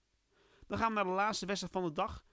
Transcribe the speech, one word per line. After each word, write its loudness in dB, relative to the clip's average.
Dan -2
gaan 2
we 0
naar 2
de 2
laatste 0
wedstrijd -2
van 0
de 0
dag. -2